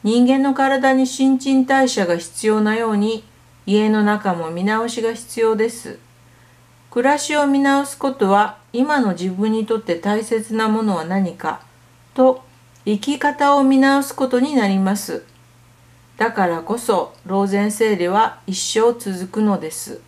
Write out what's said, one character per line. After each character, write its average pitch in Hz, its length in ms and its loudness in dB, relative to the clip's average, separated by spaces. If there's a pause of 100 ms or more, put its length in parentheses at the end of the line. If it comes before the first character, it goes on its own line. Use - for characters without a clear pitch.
人 240 240 4
間 269 140 4
の 269 140 0
体 269 380 2
に 262 120 2
新 269 320 2
陳 262 300 2
代 269 200 2
謝 202 200 -2
が 175 100 0
必 - 300 -6
要 214 120 2
な 214 160 0
よ 226 180 -2
う 208 40 0
に、 214 260 -2 (440)
家 214 200 2
の 214 140 2
中 208 320 0
も 165 160 -6
見 170 140 -6
直 220 260 -2
し 233 140 -6
が 226 100 -2
必 - 280 -8
要 220 140 2
で 220 140 0
す。 - 300 -14 (920)
暮 247 180 0
ら 285 120 2
し 294 180 -4
を 294 80 2
見 277 140 2
直 277 260 2
す - 140 -14
こ 277 120 -2
と 202 200 0
は、 208 260 2 (160)
今 277 260 0
の 214 120 0
自 175 180 -4
分 202 220 -2
に 220 160 -2
と 226 100 0
っ - 20 -4
て 175 160 -4
大 208 280 -2
切 220 320 -4
な 220 140 0
も 220 120 0
の 208 140 0
は 160 100 -4
何 185 300 -2
か - 260 -6 (540)
と、 254 280 4 (400)
生 208 140 0
き 277 220 -4
方 285 360 2
を 277 80 4
見 269 140 4
直 269 240 4
す 220 140 -8
こ 262 120 -2
と 247 120 0
に 285 160 0
な 214 120 2
り 190 120 2
ま 190 160 0
す。 - 280 -8 (960)
だ 226 140 -2
か 202 160 0
ら 165 140 -2
こ 220 180 -6
そ、 185 340 -2 (140)
老 196 180 0
前 202 240 0
整 214 260 0
理 175 120 -2
は 214 400 0
一 190 120 -6
生 233 400 0
続 185 280 -8
く 214 160 -4
の 202 160 0
で 156 100 -10
す。 - 380 -14